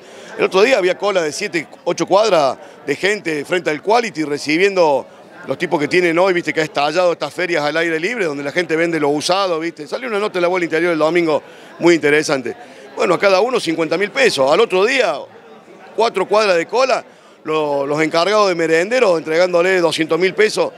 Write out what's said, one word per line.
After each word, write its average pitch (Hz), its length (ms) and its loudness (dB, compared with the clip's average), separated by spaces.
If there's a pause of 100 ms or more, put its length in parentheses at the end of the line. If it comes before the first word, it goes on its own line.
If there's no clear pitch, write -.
(380)
El - 80 0
otro 190 160 2
día 254 160 4
había 180 220 0
cola 208 240 0
de 151 80 -2
siete, 165 360 -6 (180)
ocho 170 200 -2
cuadras 170 500 2 (300)
de 143 100 -2
gente 165 480 -4
frente 160 280 -2
al 147 100 -6
Quality 208 420 -2
recibiendo 151 800 0 (440)
los 139 100 -4
tipos 170 220 -2
que 143 80 0
tienen 170 320 2
hoy, 190 120 2
viste 165 220 -4
que 156 80 0
ha - 20 0
estallado 156 500 0
estas 151 200 -6
ferias 170 300 -2
al 147 120 -2
aire 165 240 -2
libre, 208 260 -4
donde 143 180 -6
la 143 80 -6
gente 165 240 -2
vende 165 240 0
lo 147 100 2
usado, 170 500 0
viste. 160 280 -8
Salió 240 220 -8
una 208 100 -2
nota 202 180 -4
en 175 60 0
La 170 40 2
Voz 185 100 0
del 175 80 -2
Interior 165 280 -2
el 156 60 -2
domingo 160 420 0 (380)
muy 170 160 4
interesante. 143 600 0 (400)
Bueno, 208 200 0
a 147 40 -6
cada 190 220 4
uno 220 180 0
cincuenta 165 380 -2
mil 202 140 -2
pesos. 151 420 2
Al 180 60 4
otro 196 260 2
día, 233 300 0 (800)
cuatro 196 320 -2
cuadras 202 280 2
de 165 120 0
cola, 240 360 0 (420)
lo-, 147 420 -2
los 147 120 -2
encargados 175 500 2
de 180 40 0
merenderos 170 640 2
entregándole 175 640 2
doscientos 160 380 0
mil 180 160 0
pesos. 190 420 0